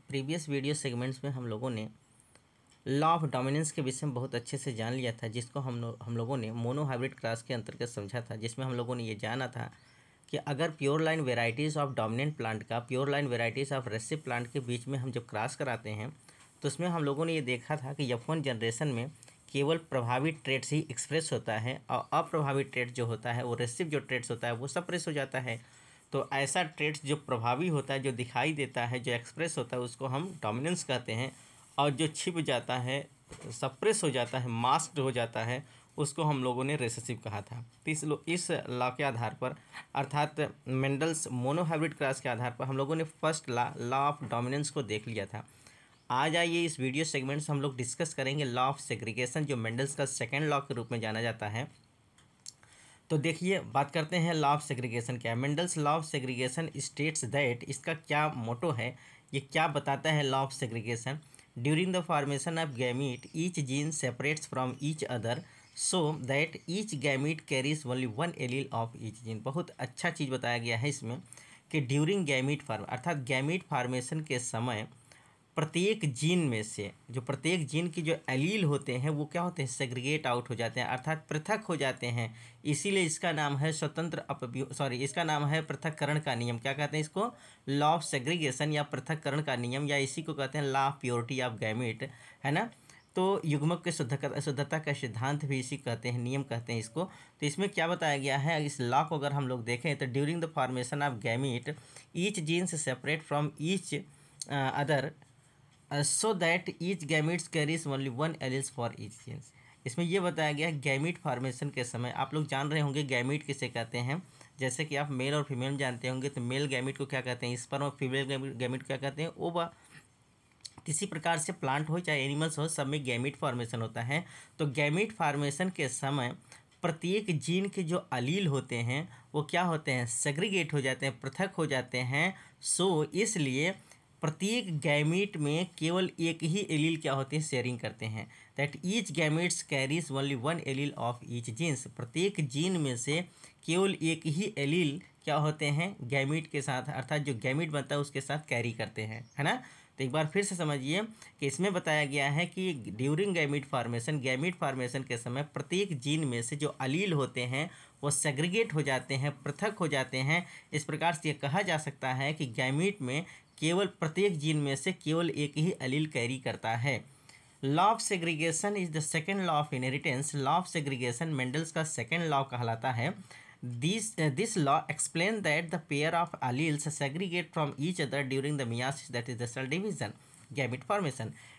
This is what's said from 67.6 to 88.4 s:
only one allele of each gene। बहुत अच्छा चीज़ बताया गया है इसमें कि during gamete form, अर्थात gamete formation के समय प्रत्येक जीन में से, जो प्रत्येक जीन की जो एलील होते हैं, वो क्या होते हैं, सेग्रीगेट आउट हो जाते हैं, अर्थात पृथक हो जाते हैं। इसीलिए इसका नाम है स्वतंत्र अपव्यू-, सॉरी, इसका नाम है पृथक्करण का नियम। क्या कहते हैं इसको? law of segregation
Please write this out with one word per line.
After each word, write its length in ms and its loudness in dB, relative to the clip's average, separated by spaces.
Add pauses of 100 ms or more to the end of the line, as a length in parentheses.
only 200 0
one 260 -2
allele 420 -2
of 220 0
each 280 -10
gene। 180 -6
बहुत 280 -4
अच्छा 400 -4
चीज़ 200 -2
बताया 280 0
गया 200 0
है 100 0
इसमें 320 -6 (500)
कि 160 0
during 400 2
gamete 400 2
form, 220 -4
अर्थात 420 -2
gamete 320 2 (100)
formation 560 -2
के 100 0
समय 500 -2 (680)
प्रत्येक 580 2
जीन 240 4
में 240 2
से, 300 -6 (180)
जो 100 -4
प्रत्येक 460 0
जीन 220 0
की 140 -4
जो 140 2 (120)
एलील 360 2
होते 300 2
हैं, 160 2
वो 140 0
क्या 180 -2
होते 200 -2
हैं, 60 -2
सेग्रीगेट 580 0
आउट 240 2
हो 40 0
जाते 260 0
हैं, 60 0
अर्थात 420 -2
पृथक 400 0
हो 80 2
जाते 300 0
हैं। 300 0 (280)
इसीलिए 380 2
इसका 300 2
नाम 240 2
है 160 2
स्वतंत्र 460 -2
अपव्यू-, 540 -4
सॉरी, 240 0
इसका 280 0
नाम 220 2
है 160 2
पृथक्करण 580 0
का 140 -2
नियम। 240 0
क्या 140 -2
कहते 240 0
हैं 80 2
इसको? 300 0 (360)
law 280 6
of 160 -4
segregation 580 2